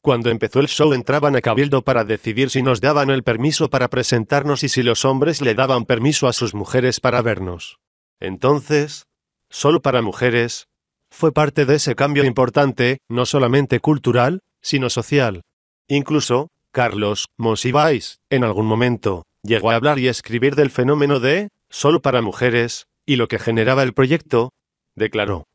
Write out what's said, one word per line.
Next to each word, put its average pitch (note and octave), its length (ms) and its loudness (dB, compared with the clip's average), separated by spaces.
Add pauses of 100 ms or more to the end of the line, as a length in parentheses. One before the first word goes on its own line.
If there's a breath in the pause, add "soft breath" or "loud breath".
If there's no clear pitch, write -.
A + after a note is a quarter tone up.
Cuando A#2 300 2
empezó A2+ 300 0
el C#3+ 80 2
show D3+ 240 2
entraban C#3 420 0
a B2 60 2
Cabildo C3 420 0
para A#2+ 220 0
decidir A2 460 -2
si C3 120 -2
nos B2 180 0
daban C#3+ 300 2
el C3 140 0
permiso B2+ 460 0
para B2 180 0
presentarnos B2+ 760 -2
y C3 60 -2
si B2+ 140 -2
los A#2 220 0
hombres C#3+ 360 0
le B2 140 2
daban B2+ 320 0
permiso C3 420 2
a A#2+ 60 0
sus G#2 200 -4
mujeres A#2+ 460 -2
para B2 220 0
vernos. F#2 560 -6 (420)
Entonces, C#3+ 840 -2 (420)
Solo D3+ 320 0
para B2+ 220 0
Mujeres, A#2 680 -2 (420)
fue D#3+ 220 0
parte D3+ 320 0
de C#3 120 2
ese C#3 180 -2
cambio C#3 300 0
importante, B2+ 760 0 (100)
no B2 160 -2
solamente C3 560 2
cultural, C3+ 600 0 (200)
sino B2+ 300 -2
social. A2+ 520 -2 (460)
Incluso, C#3+ 600 0 (220)
Carlos G#2 560 -2 (120)
Monsiváis, B2 800 0 (120)
en B2+ 140 2
algún G#2+ 220 0
momento, A2 580 0 (180)
llegó G#2+ 280 0
a A#2 60 2
hablar C#3 220 0
y B2+ 100 0
escribir A#2+ 460 -2
del C#3 160 2
fenómeno C#3+ 480 0
de D#3 300 0 (220)
Solo D#3+ 320 0
para C3+ 180 0
Mujeres, A#2 680 -2 (200)
y C#3 100 0
lo A#2 120 0
que G#2+ 100 -4
generaba A2+ 460 0
el B2 100 -4
proyecto, C3 560 0 (460)
declaró. G#2 480 -2 (100)